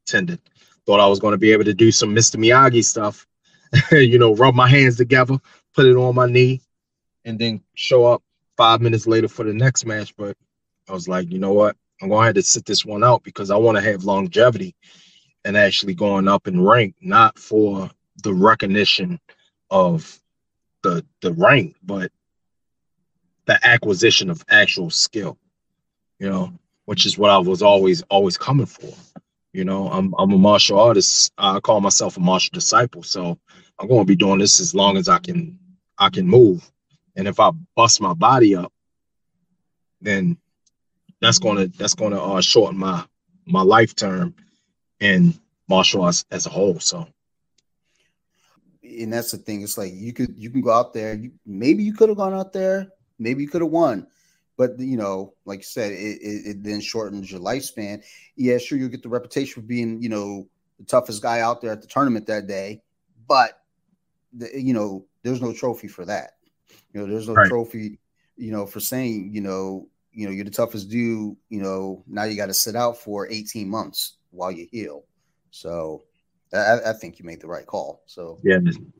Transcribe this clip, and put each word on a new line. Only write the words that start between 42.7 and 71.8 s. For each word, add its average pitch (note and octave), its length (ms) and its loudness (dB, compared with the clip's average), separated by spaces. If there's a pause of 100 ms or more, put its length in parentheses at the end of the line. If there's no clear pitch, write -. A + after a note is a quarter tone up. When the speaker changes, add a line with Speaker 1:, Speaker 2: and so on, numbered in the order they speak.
Speaker 1:
my, F#2 240 -4 (420)
my F#2 180 0
life A2 320 4
term F#2 400 -6 (640)
in F2+ 340 2 (340)
martial F#2 360 0
arts F2 260 -2
as F2+ 160 -8
a F2 40 -10
whole. F2+ 300 -2
So. E2+ 280 -8 (1800)
Speaker 2:
And A2+ 280 -12
that's A#2 200 -6
the G#2 80 -12
thing. G#2 220 -10
It's G2+ 180 -10
like, F#2 160 -10
you A2 180 -14
could, B2 240 -8
you A#2 140 -16
can C3 100 -4
go A#2+ 100 0
out A#2 220 0
there. A2 220 -8
You, A2+ 160 -14 (140)
maybe B2 380 0
you G#3 100 -4
could A3 160 4
have G#3 100 -4
gone F#3+ 160 -4
out F#3+ 180 -8
there. F#3+ 360 -4 (280)
Maybe B2+ 240 -6
you D3 80 -8
could E3+ 120 -4
have D#3 100 -4
won. C#3+ 340 0 (520)
But, B2+ 200 -2
you C3 200 -6
know, G2 380 -8 (100)
like G2 140 -14
you - 40 -20
said, G#2 300 -10
it, G2 280 -10
it, G#2 260 -12
it G2+ 160 -14
then G#2 180 -8
shortens G2+ 500 -12
your F#2 80 -16
lifespan. G#2 640 -10 (320)
Yeah, B2 220 -2
sure, C3 200 -6
you'll C3 120 -6
get - 140 -16
the A#2+ 40 -18
reputation A#2+ 540 -10
for G#2+ 40 -20
being, A#2 360 -8
you A#2+ 80 -8
know, G2+ 400 -10 (280)
the G2 80 -20
toughest A#2 360 -2
guy A#2 180 -4
out A#2 220 -4
there A2+ 100 -10
at G#2+ 100 -12
the - 60 -20
tournament A#2+ 400 -2
that G#2+ 200 -6
day. G2+ 340 -12 (440)
But, C3 360 0 (720)
the, A#2 200 -16
you C3 200 -6
know, G#2 320 -8 (180)
there's B2 180 -8
no A#2 120 -8
trophy A#2 340 -10
for F#2 160 -20
that. E2+ 280 -10 (600)
You G#2 60 -14
know, G2+ 80 -10
there's G#2+ 220 -10
no A2 60 -6
Speaker 1:
Right. - 120 4
Speaker 2:
trophy, A2+ 520 -8 (360)
you A2 160 -14
know, G2+ 140 -8
for G2 160 -16
saying, A2+ 520 -8
you G#2 60 -8
know, F#2+ 480 -10 (240)
you G#2+ 140 -12
know, G2 80 -10
you're G2 100 -12
the G2+ 80 -14
toughest G#2+ 380 -6
dude, A2 480 -6 (100)
you G#2 140 -12
know, F#2+ 440 -10